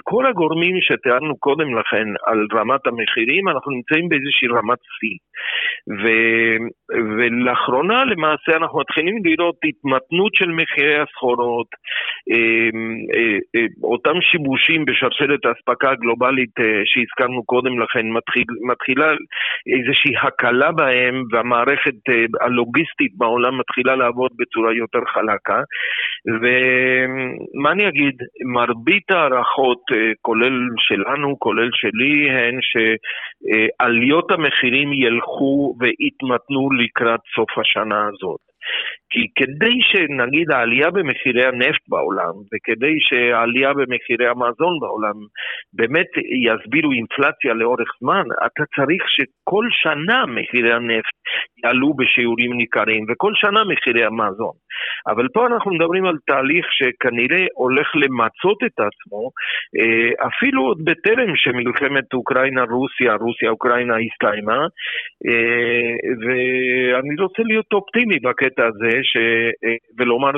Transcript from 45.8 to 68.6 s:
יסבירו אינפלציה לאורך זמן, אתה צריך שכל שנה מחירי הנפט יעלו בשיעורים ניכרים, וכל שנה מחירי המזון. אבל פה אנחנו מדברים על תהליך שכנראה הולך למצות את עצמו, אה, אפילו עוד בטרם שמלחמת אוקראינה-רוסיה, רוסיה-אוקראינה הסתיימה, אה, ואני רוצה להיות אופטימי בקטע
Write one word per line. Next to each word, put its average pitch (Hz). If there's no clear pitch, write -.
יסבירו 117
אינפלציה 131
לאורך 117
זמן, 165
אתה -
צריך 147
שכל 180
שנה 175
מחירי 117
הנפט 117
יעלו 127
בשיעורים 120
ניכרים, 110
וכל 180
שנה 208
מחירי 127
המזון. 107
אבל 120
פה 240
אנחנו 220
מדברים 170
על 175
תהליך 143
שכנראה 127
הולך 131
למצות 139
את -
עצמו, 104
אה, 113
אפילו 269
עוד 156
בטרם 196
שמלחמת 131
אוקראינה-רוסיה, 127
רוסיה-אוקראינה 117
הסתיימה, 110
אה, 120
ואני 127
רוצה 190
להיות 220
אופטימי 208
בקטע 127